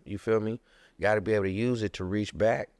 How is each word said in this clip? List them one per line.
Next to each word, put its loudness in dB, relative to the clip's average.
you -8
feel 2
me? -4
Gotta 2
be 0
able 2
to 0
use 0
it -2
to -6
reach -2
back, 2